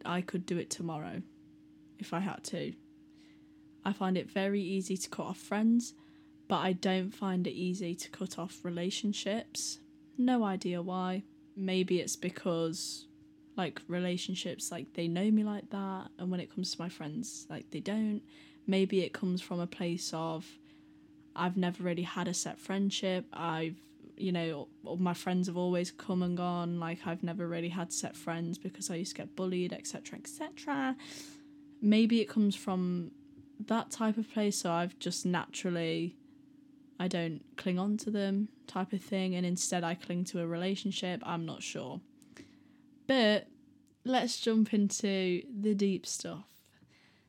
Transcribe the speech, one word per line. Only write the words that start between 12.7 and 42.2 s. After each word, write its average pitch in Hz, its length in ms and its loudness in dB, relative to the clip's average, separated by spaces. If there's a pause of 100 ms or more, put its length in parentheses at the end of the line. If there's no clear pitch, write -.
like, - 320 -2
relationships, 180 840 -2
like, - 240 -8
they 170 140 -2
know 180 240 4
me 214 120 6
like 208 260 -4
that, 190 400 -6 (100)
and 180 100 -2
when 180 120 0
it - 120 -8
comes 185 200 -2
to - 80 -8
my 170 80 -4
friends, 160 600 -8
like, - 220 -10
they 151 80 -6
don't. 208 420 0 (460)
Maybe 190 340 4
it 165 120 -2
comes 185 280 0
from 175 180 -4
a 175 80 -2
place 175 460 -2
of, 160 320 -2 (880)
I've 180 220 2
never 180 260 2
really 175 200 0
had 175 240 -2
a 175 60 0
set - 260 -4
friendship. 190 720 0
I've, 165 460 -2 (400)
you 185 160 0
know, 165 340 0 (160)
all 170 140 -4
my 180 160 2
friends 180 340 0
have 175 80 -2
always 180 340 2
come 180 320 -2
and 180 140 2
gone. 175 460 0
Like, 170 260 -4
I've 175 160 -4
never 175 240 -2
really 170 220 -2
had 175 240 -4
set - 240 -4
friends 170 400 -4
because 190 340 -8
I 170 40 -4
used 175 200 -4
to - 60 -8
get - 160 -12
bullied, 180 340 0
et - 160 -8
cetera, - 320 -10
et - 80 -14
cetera. 277 680 -4 (840)
Maybe 220 380 8
it 214 80 2
comes 208 300 4
from 180 540 0 (560)
that 220 220 0
type 220 280 0
of 220 160 -2
place, 208 240 2
so 175 140 0
I've 175 280 0
just - 260 -2
naturally, 170 920 0 (840)
I 180 80 2
don't 170 360 -2 (140)
cling 180 220 0
on 208 180 2
to 214 140 -4
them 202 380 2 (180)
type 190 260 -2
of 190 80 0
thing, 185 320 0
and 180 100 2
instead 180 400 0
I 170 120 0
cling 175 300 -2
to 175 160 -2
a 170 60 0
relationship. 185 800 -2
I'm 170 220 -2
not - 160 -8
sure. 135 360 -6 (1080)